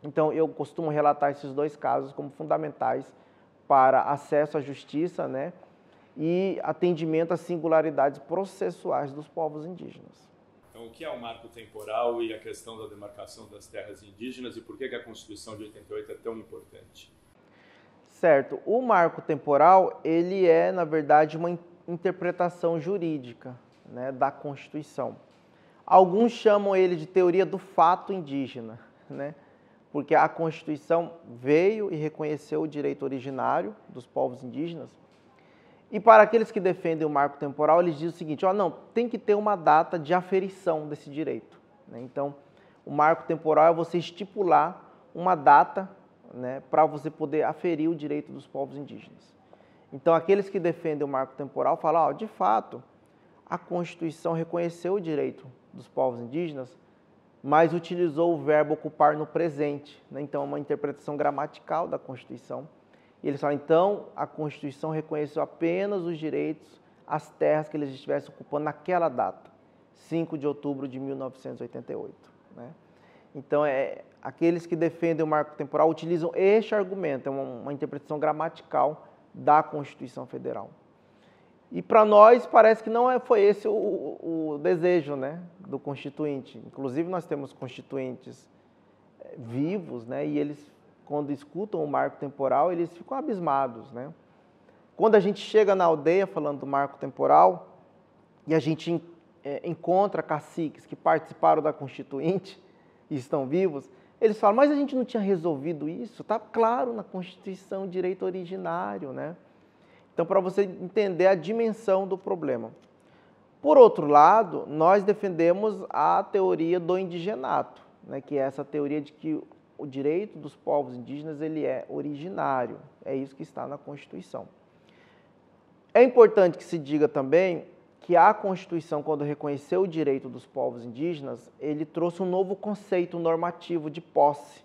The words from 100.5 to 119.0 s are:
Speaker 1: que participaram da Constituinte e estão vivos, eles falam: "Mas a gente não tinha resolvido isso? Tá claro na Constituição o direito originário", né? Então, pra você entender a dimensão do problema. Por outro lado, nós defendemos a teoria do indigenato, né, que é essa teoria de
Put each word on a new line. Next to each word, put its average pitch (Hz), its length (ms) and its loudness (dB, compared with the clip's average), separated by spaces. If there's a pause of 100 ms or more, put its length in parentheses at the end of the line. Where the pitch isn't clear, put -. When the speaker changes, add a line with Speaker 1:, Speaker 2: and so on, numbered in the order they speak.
Speaker 1:
que - 120 -16
participaram 160 640 2
da 147 100 0
Constituinte 143 920 -6 (480)
e 156 60 -8
estão 135 300 -4
vivos, 151 440 -2 (300)
eles 214 180 2
falam: 214 200 4
"Mas 285 140 6
a 294 40 0
gente 285 200 -2
não 254 100 -2
tinha 226 160 -4
resolvido 160 680 -2
isso? 208 380 -10
Tá 220 140 -2
claro 233 520 -2
na 220 120 -8
Constituição 190 800 -12
o 196 40 -8
direito 185 380 -4
originário", 185 880 -8
né? 143 220 -8 (800)
Então, 170 120 0
pra 190 160 4
você 185 220 0
entender 185 640 0
a 196 80 6
dimensão 202 720 0
do 185 120 -4
problema. 139 540 -4 (920)
Por 294 160 6
outro 208 300 10
lado, 156 600 6
nós 170 360 4
defendemos 190 840 0
a 170 340 0
teoria 180 560 0
do 175 180 -2
indigenato, 185 840 -6 (220)
né, 135 160 -10
que 147 180 -10
é 139 40 0
essa 135 240 -6
teoria 147 340 -6
de 143 140 -14